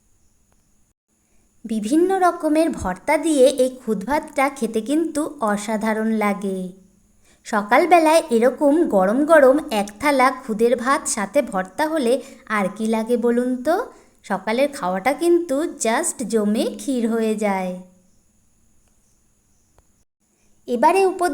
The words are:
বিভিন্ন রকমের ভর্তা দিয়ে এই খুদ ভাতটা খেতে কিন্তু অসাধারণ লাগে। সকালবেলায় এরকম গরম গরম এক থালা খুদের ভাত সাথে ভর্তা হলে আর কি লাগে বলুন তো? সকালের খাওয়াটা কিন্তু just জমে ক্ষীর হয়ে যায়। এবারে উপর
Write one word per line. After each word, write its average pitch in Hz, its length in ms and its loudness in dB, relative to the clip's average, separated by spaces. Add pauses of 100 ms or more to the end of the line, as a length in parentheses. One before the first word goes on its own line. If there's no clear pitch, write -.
(1700)
বিভিন্ন 226 440 0 (100)
রকমের 330 520 2
ভর্তা 202 460 -4
দিয়ে 294 280 2 (120)
এই 254 220 2
খুদ 214 260 -4
ভাতটা 285 440 -2
খেতে 220 320 -6
কিন্তু 294 400 -2 (220)
অসাধারণ 220 760 -2
লাগে। 196 400 -2 (880)
সকালবেলায় 311 840 4
এরকম 254 440 4 (120)
গরম 208 400 2
গরম 285 320 6 (140)
এক 202 160 -2 (120)
থালা 277 280 2 (140)
খুদের 226 340 0
ভাত 269 320 0
সাথে 202 340 -2
ভর্তা 196 460 -4
হলে 294 260 0 (360)
আর 208 240 -2
কি 220 140 -6
লাগে 226 300 -2
বলুন 240 320 0 (140)
তো? 311 120 0 (500)
সকালের 226 460 -2
খাওয়াটা 190 420 -4
কিন্তু 339 420 0 (240)
just 247 380 -2 (120)
জমে 214 360 0 (120)
ক্ষীর 247 300 -4
হয়ে 220 280 -2
যায়। 196 360 -2 (3000)
এবারে 294 380 2
উপর 359 280 0